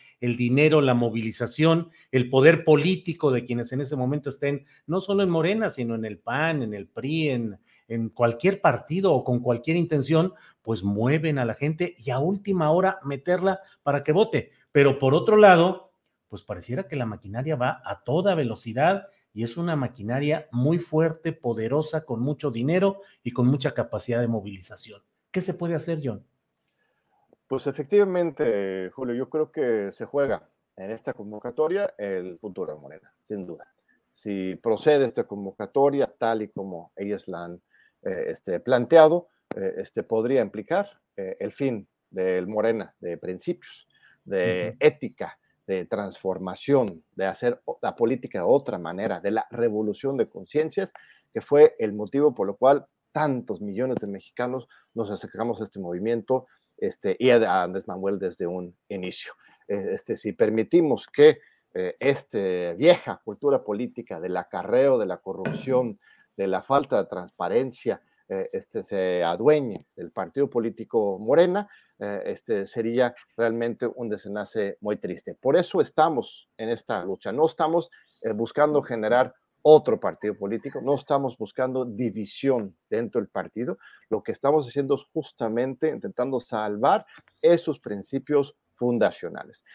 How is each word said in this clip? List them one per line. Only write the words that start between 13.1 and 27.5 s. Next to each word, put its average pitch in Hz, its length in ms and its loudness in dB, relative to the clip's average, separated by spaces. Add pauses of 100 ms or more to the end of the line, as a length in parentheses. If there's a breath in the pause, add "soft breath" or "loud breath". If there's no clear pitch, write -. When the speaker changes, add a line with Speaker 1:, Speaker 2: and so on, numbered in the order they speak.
Speaker 1:
para 143 220 0
que 151 80 2
vote. 190 380 2 (200 soft breath)
Pero 139 300 6
por 135 140 4
otro 214 220 4
lado, 180 560 8 (360)
pues, - 160 -14
pareciera 117 420 -8
que 151 100 -10
la 123 100 -2
maquinaria 113 500 -6
va 123 280 -2
a - 200 -10
toda 185 320 2
velocidad 135 720 0 (240 soft breath)
y 107 100 -6
es 117 140 -6
una 170 200 -2
maquinaria 139 760 -2
muy 143 260 2
fuerte, 160 540 -2
poderosa, 135 720 -4
con 117 160 -6
mucho 143 320 -2
dinero 175 480 0 (240 loud breath)
y 120 80 -6
con 123 160 2
mucha 139 260 0
capacidad 117 460 -4
de 120 80 0
movilización. 101 760 -10 (300)
¿Qué 185 80 -2
se 180 140 -4
puede 170 200 -4
hacer, 160 300 -4
John? 107 200 -6 (1200)
Speaker 2:
Pues 131 200 -4